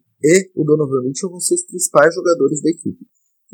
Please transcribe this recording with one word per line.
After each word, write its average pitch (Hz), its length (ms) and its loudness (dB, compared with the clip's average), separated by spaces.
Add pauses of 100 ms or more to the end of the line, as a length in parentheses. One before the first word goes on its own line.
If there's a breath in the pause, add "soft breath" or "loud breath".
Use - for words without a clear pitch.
(220)
e 190 340 2
o 151 80 0
Donovan 143 400 0
Mitchell, 139 260 -6
vão 175 100 -14
ser - 160 -2
os - 100 -4
principais 165 480 2
jogadores 156 480 0
da 160 80 -2
equipe. - 360 -8 (480)